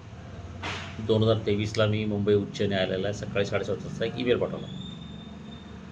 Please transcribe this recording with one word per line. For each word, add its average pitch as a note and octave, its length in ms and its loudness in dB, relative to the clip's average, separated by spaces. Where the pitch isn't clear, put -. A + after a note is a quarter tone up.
दोन A2 160 6
हजार A2 140 6
तेवीसला G#2+ 400 2
मी G#2+ 180 2
मुंबई G#2 300 4
उच्च G2+ 280 2
न्यायालयाला F#2+ 500 2
सकाळी G2+ 320 0
साडेसात G2+ 320 0
वाजता - 280 -4
एक A#2 140 -2
ईमेल A#2+ 200 4
पाठवला F#2 280 -2